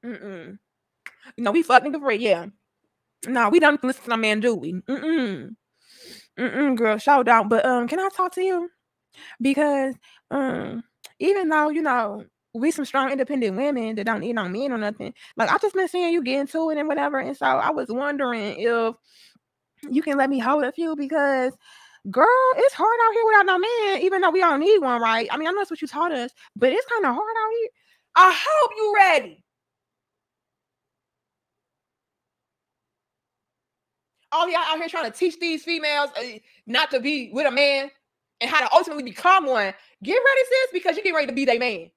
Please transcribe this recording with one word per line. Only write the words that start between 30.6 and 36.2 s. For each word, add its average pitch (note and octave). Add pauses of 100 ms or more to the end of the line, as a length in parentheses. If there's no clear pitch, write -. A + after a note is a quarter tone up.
All E4
y'all E4
out D#4+
here E4
trying D#4+
to -
teach E4+
these E4
females, D4
uh, A3+ (280)